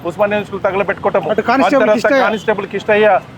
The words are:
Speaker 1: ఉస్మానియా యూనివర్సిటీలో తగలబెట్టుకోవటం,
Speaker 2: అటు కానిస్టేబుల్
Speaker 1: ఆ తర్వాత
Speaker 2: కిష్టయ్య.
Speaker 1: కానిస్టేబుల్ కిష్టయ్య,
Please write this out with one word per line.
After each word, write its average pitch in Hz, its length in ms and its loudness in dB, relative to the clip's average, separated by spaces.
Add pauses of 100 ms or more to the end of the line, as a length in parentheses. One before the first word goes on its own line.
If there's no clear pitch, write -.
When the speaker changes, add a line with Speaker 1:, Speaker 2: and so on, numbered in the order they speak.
Speaker 1:
ఉస్మానియా 202 320 -2
యూనివర్సిటీలో 196 340 -4
తగలబెట్టుకోవటం, 190 580 -2
Speaker 2:
అటు 208 100 -2
కానిస్టేబుల్ 247 420 2
Speaker 1:
ఆ 214 40 2
తర్వాత 214 80 4
Speaker 2:
కిష్టయ్య. 254 280 2
Speaker 1:
కానిస్టేబుల్ 208 440 -2
కిష్టయ్య, 208 540 2 (180)